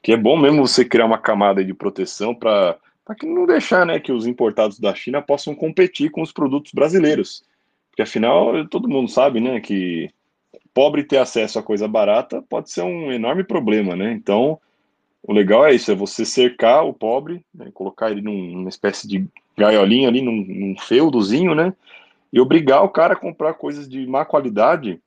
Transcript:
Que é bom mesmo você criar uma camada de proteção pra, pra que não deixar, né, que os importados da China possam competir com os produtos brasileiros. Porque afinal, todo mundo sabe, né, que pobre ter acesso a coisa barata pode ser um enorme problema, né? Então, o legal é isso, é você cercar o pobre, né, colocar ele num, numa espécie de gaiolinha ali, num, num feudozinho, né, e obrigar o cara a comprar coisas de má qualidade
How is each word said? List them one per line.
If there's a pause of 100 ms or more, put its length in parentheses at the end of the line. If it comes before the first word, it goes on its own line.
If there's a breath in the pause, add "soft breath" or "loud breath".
Que
é
bom
mesmo
você
criar
uma
camada
de
proteção
pra, (260)
pra
que
não
deixar,
né,
que
os
importados
da
China
possam
competir
com
os
produtos
brasileiros. (540)
Porque
afinal,
todo
mundo
sabe,
né,
que (640)
pobre
ter
acesso
a
coisa
barata
pode
ser
um
enorme
problema,
né?
Então, (600)
o
legal
é
isso,
é
você
cercar
o
pobre, (120)
né,
colocar
ele
num,
numa
espécie
de (300)
gaiolinha
ali,
num,
num
feudozinho,
né, (580 soft breath)
e
obrigar
o
cara
a
comprar
coisas
de
má
qualidade